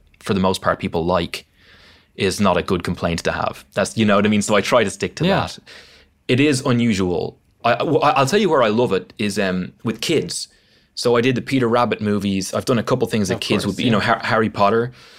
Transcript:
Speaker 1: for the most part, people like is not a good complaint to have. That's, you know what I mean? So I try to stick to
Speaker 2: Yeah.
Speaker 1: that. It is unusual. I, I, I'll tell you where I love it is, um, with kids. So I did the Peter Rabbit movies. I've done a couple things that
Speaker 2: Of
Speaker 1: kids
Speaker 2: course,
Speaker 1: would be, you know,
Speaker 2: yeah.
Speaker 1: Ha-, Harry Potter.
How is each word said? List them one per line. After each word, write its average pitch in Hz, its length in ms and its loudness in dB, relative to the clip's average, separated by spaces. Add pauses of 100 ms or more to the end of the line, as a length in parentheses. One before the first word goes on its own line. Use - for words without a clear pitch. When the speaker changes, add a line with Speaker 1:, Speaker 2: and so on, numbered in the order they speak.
(180)
Speaker 1:
for - 160 -4
the 95 60 0
most 95 220 0
part, - 180 0
people 87 260 -4
like 87 400 -2 (680)
is 95 240 -2
not 95 160 4
a 85 60 0
good 87 200 -2
complaint 85 420 -4
to 80 80 -2
have. - 320 -6 (100)
That's, 101 220 -2
you 110 80 2
know 104 120 4
what 104 100 4
I - 20 4
mean? 104 140 2
So 104 140 0
I 101 40 4
try 120 240 2
to 98 60 -4
stick - 260 -6
to - 80 -4
Speaker 2:
Yeah. 180 220 2
Speaker 1:
that. - 120 -12 (720)
It 127 120 2
is 143 260 2
unusual. 104 720 0 (260)
I, 120 100 4
I, 143 360 2
I'll 139 160 2
tell 202 140 2
you 196 100 2
where 147 120 4
I 113 60 4
love 110 240 2
it 92 260 -4
is, 104 200 -2
um, 92 340 -2 (120)
with 110 160 -4
kids. 104 480 -2 (480)
So 120 200 2
I 120 60 2
did 131 120 2
the 117 60 -2
Peter 131 260 0
Rabbit 113 360 0
movies. 101 500 -2
I've 107 140 -4
done 127 120 2
a 104 40 -2
couple 120 260 -2
things 104 200 -2
that 92 80 -2
Speaker 2:
Of - 40 -8
Speaker 1:
kids 101 240 -2
Speaker 2:
course, 104 40 0
Speaker 1:
would 95 100 -4
be, - 60 -4
you 123 60 2
know, 104 100 2
Speaker 2:
yeah. - 180 0
Speaker 1:
Ha-, - 80 -8
Harry 113 240 0
Potter. 113 420 0 (260)